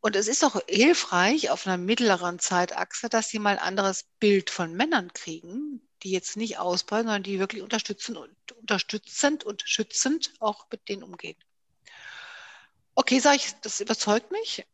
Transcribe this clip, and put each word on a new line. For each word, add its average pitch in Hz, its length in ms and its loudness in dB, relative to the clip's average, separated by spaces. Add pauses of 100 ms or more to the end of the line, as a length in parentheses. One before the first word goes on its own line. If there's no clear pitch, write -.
Und 208 160 0
es 208 100 2
ist 254 180 2
auch 240 240 2
hilfreich 226 800 4
auf - 160 -2
einer 185 120 0
mittleren 180 600 2
Zeitachse, - 680 -2
dass 220 200 0
sie 220 100 -6
mal 208 200 2
ein - 40 -6
anderes 190 440 0 (120)
Bild 202 320 4
von 165 240 -4
Männern 233 380 0
kriegen, 220 680 -10 (220)
die 190 80 -6
jetzt 185 260 -4
nicht 214 220 -6
ausbeuten, 180 480 -2
sondern 202 160 -2
die 196 160 -4
wirklich 196 240 -4
unterstützen 214 540 -6
und, - 180 -18 (260)
unterstützend 220 840 -2
und 208 220 -8
schützend - 760 -2
auch 214 300 -2
mit - 180 -14
denen 196 160 -8
umgehen. - 340 -16 (1600)
Okay, 262 240 4
sag 285 160 6
ich, - 260 -4
das - 180 -8
überzeugt 208 520 0
mich. 453 420 -6